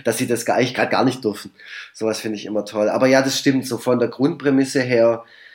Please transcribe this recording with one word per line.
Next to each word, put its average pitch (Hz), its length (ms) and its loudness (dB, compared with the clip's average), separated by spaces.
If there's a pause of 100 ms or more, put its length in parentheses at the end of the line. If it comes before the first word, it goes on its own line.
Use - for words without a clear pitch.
dass 117 120 -2
sie 127 100 -2
das 117 180 -2
gar, 98 120 0
eigentlich 127 160 0
grad 110 160 0
gar 101 140 0
nicht 123 200 0
dürfen. 101 280 -4 (420)
Sowas 110 280 -4
finde 110 160 -6
ich 95 80 -12
immer 104 200 -4
toll. 107 240 -2
Aber 131 180 2
ja, 135 140 6
das 135 160 0
stimmt, 131 300 0
so 117 100 -4
von 123 220 0
der 117 80 2
Grundprämisse 135 720 0
her 117 440 2 (300)